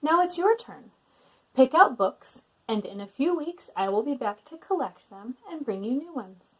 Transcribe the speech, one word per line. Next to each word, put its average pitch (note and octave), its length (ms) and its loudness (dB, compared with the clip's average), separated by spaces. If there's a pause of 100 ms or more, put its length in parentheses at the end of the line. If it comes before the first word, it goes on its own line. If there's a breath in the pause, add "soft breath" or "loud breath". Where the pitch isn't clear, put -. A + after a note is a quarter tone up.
Now E4 200 2
it's F4+ 160 -2
your G4+ 180 4
turn. - 340 -18 (640 soft breath)
Pick C4 200 4
out D#4+ 220 8
books, - 460 -4 (260)
and G#3+ 160 -2
in G3+ 160 -10
a G3+ 60 -10
few D#4+ 300 0
weeks D#4+ 400 -8
I F3+ 120 -2
will G3+ 140 0
be C#4 120 -2
back G#3+ 320 -6
to E4 120 -20
collect D4+ 520 -6
them G#3 260 -12 (140)
and D#4 140 -10
bring G3 200 -6
you A3+ 80 -2
new E4 200 -4
ones. F#3+ 480 -12